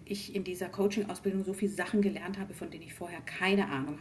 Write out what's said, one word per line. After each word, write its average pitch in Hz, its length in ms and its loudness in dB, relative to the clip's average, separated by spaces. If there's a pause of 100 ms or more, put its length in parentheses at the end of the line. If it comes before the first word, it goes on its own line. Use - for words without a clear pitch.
ich 202 300 -6
in 190 80 0
dieser 185 240 -4
Coaching-Ausbildung 196 760 2
so 190 80 -2
viele 196 180 0
Sachen 202 300 2
gelernt 190 380 0
habe, 196 140 -6
von - 160 -8
denen 165 140 -12
ich - 100 -14
vorher 175 280 -8
keine 196 480 4
Ahnung 139 320 -2